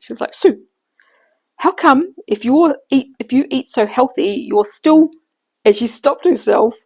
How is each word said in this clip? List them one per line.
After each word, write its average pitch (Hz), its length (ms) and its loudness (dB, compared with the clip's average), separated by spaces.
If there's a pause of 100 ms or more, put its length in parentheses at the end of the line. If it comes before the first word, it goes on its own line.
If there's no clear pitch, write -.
She - 120 -18
was 233 80 -14
like, - 140 -8
Sue, - 280 0 (920)
how - 160 -2
come 320 420 0 (120)
if - 180 -6
you're 285 320 2 (140)
eat, 269 180 0 (100)
if - 140 -10
you 262 180 0
eat - 180 -6
so 214 180 -2
healthy, 208 640 -4
you're 208 160 0
still, 311 460 2 (540)
and 214 100 4
she 240 120 -4
stopped - 380 -4
herself 226 500 0 (120)